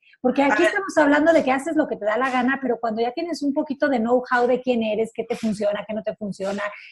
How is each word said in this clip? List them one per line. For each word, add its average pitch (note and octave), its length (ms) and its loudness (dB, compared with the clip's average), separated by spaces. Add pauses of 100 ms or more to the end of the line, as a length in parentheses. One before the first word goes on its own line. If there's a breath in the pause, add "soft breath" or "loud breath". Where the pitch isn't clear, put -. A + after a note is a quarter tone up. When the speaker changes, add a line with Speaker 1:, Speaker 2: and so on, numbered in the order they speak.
(220 soft breath)
Speaker 1:
porque B3+ 200 2
aquí C4+ 120 4
Speaker 2:
A - 40 0
ver. E4+ 120 4
Speaker 1:
estamos F#4+ 280 -4
hablando D4 360 4
de D4+ 100 4
que C4 80 0
haces C#4 240 -2
lo D4+ 120 2
que G#3+ 100 -6
te G3+ 80 -6
da G#3+ 120 0
la C4 140 0
gana, B3+ 280 0
pero B3 220 -2
cuando A3+ 180 -4
ya A#3 120 0
tienes E4 320 -6
un C#4+ 100 0
poquito D4+ 360 -2
de B3+ 100 0
know-how B3 480 2
de B3 120 2
quién B3 220 0
eres, A3 320 -2
qué A3+ 100 -6
te A3+ 120 -6
funciona, G#3 520 -2
qué G#3+ 60 -8
no G#3+ 80 -4
te G#3+ 140 -6
funciona, G3+ 480 -6 (280 loud breath)